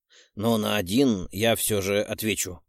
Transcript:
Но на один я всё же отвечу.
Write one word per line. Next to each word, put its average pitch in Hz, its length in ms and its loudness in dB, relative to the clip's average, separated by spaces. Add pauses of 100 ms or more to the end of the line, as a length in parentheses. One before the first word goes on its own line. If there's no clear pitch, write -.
(340)
Но 110 240 2
на 104 180 0
один 104 560 2
я 110 240 2
всё 104 240 -2
же 101 220 0
отвечу. 98 680 -4